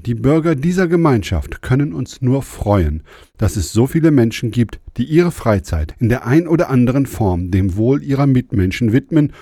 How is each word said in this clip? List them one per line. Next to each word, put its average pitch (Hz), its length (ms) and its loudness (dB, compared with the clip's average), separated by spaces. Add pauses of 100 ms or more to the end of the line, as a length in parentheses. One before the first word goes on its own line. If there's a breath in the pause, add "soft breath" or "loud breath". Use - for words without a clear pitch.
die 117 120 -4
Bürger 151 400 0
dieser 175 320 0
Gemeinschaft, 131 720 0
können 143 320 -2
uns - 260 -8
nur 127 220 0
freuen, 82 640 -2 (340 soft breath)
dass - 180 -2
es 80 160 -4
so 117 140 4
viele 160 240 2
Menschen 117 400 2
gibt, 110 300 -2 (160)
die 120 80 -4
ihre 160 260 2
Freizeit 82 680 -2
in 113 80 0
der 120 180 -2
ein 160 220 0
oder 165 220 0
anderen 127 360 2
Form 90 460 -2
dem 95 240 0
Wohl 131 260 0
ihrer 135 240 0
Mitmenschen 113 680 0
widmen 151 500 0